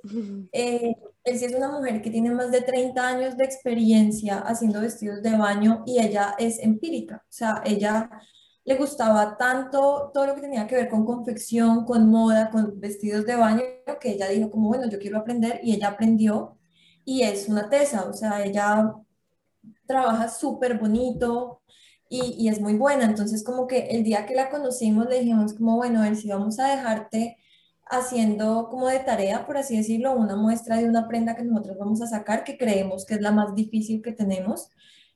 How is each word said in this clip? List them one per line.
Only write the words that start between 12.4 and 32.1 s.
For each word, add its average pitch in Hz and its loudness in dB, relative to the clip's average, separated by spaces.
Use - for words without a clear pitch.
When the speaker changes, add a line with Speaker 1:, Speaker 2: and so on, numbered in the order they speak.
Speaker 2:
con 208 0
vestidos 208 -4
de 240 -2
baño, 226 4
que 233 -4
ella 196 -2
dijo 214 0
como, 214 2
"Bueno, 247 -2
yo 202 -6
quiero 202 -6
aprender", 233 -2
y 233 2
ella 202 0
aprendió 214 2
y 262 0
es 202 -2
una 208 0
tesa, 277 2
o 202 -8
sea, 208 -4
ella 208 2
trabaja 233 2
súper 247 -2
bonito 240 -2
y, 254 -6
y 226 2
es 208 0
muy 208 0
buena. 262 4
Entonces, 214 0
como 254 -4
que 254 0
el 226 0
día 208 0
que 262 -4
la 262 0
conocimos, 240 0
le 254 0
dijimos 220 2
como, 226 2
"Bueno, 240 2
Elsie, 214 -2
vamos 208 -2
a 262 2
dejarte 226 -4
haciendo 226 0
como 254 -2
de 262 2
tarea, 208 -2
por 285 -4
así 269 -2
decirlo, 226 0
una 214 0
muestra 226 0
de 233 2
una 226 2
prenda 226 -2
que 233 -8
nosotros 196 -2
vamos 214 -2
a 226 -6
sacar, 220 -2